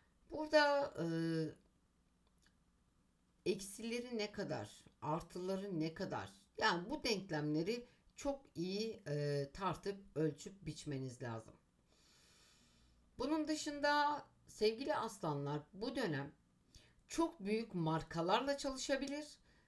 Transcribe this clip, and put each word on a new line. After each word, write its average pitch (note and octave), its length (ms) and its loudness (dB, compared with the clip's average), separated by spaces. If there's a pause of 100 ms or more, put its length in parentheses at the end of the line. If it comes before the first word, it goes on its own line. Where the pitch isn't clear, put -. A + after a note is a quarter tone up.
(300)
burada, D4 720 6
e, E3+ 40 2 (2500)
eksileri A#3 680 -4
ne G#3 140 -2
kadar, C#3 520 -6 (180)
artıları F3+ 800 -2
ne D#3+ 140 -2
kadar? A#2+ 380 -6 (260)
Yani G3 320 2
bu D4 140 -4
denklemleri F3 800 0 (300)
çok - 380 -4
iyi, G3 520 -2
e, D3 460 0
tartıp G3 640 -4
ölçüp D#3 500 -2
biçmeniz C3+ 560 -6
lazım. A2+ 320 -8 (1600)
Bunun D4 300 2
dışında D4 760 2 (240)
sevgili A3+ 480 2
aslanlar D3+ 640 -2 (100)
bu A#3+ 240 -4
dönem D3 360 -2 (760)
çok D#4+ 360 -2
büyük A3 300 -2
markalarla E3+ 800 2
çalışabilir C#4 680 -2 (440)